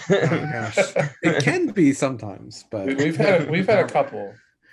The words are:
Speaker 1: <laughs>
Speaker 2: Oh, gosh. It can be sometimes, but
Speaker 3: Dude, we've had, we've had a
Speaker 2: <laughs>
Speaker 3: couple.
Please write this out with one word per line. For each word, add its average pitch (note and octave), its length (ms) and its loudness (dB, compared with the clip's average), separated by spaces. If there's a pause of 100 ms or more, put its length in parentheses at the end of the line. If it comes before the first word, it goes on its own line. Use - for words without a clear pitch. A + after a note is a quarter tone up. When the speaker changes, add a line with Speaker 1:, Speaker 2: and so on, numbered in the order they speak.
(100)
Speaker 1:
<laughs> - 0 -
Speaker 2:
Oh, E3 420 0
gosh. B2 580 -2 (120)
It D#3+ 220 2
can E4+ 240 2
be E3 240 4
sometimes, A2+ 800 -6
but G2+ 140 -4
Speaker 3:
Dude, C#3 120 -2
we've D#3 180 0
had, D3+ 320 2
we've F3+ 200 0
had F#3+ 160 4
a - 40 -8
Speaker 2:
<laughs> - 40 -10
Speaker 3:
couple. G#2 420 -2 (380)